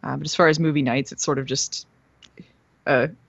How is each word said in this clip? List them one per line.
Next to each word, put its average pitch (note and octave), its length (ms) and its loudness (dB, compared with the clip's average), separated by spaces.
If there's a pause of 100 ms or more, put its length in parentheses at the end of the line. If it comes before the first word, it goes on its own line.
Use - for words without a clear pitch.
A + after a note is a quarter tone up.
Uh, C3+ 140 -6
but D3 80 -6
as D3+ 100 -6
far F3 120 6
as D#3 120 4
movie D#3 220 2
nights, C3 300 0
it's - 120 -8
sort C#3 160 0
of C3+ 60 -4
just, - 420 -6 (1000)
uh, C3 200 2 (220)